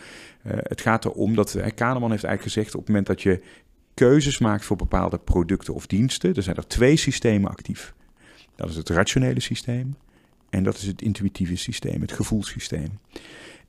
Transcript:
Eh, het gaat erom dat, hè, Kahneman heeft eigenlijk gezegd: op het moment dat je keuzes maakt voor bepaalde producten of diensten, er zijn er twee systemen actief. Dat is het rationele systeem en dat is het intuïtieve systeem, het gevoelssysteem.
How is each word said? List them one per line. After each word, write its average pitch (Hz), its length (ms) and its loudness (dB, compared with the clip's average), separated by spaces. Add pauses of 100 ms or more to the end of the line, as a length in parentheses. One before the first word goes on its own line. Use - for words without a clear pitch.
(420)
Eh, 101 160 -6
het - 240 -6
gaat 113 240 2
erom 107 300 0
dat, 104 180 2
hè, 98 180 -2
Kahneman 120 400 0
heeft 104 120 -2
eigenlijk - 320 -4
gezegd: 107 200 -2
op - 40 -8
het - 100 -4
moment 101 180 2
dat 98 140 0
je 92 200 2 (520)
keuzes 139 460 6
maakt 104 260 2
voor 98 120 0
bepaalde 90 400 0
producten 87 560 0
of - 140 -10
diensten, 131 460 2
er 120 100 -2
zijn 85 120 -4
er - 120 -8
twee 127 280 6
systemen 110 540 2
actief. - 440 -10 (600)
Dat 85 140 -6
is 80 60 -8
het 80 140 -6
rationele 127 500 2
systeem 123 560 -6 (540)
en 95 140 0
dat 95 140 0
is 98 100 -10
het 95 140 -6
intuïtieve 95 540 -2
systeem, - 460 -6
het - 100 -4
gevoelssysteem. 95 880 -6 (680)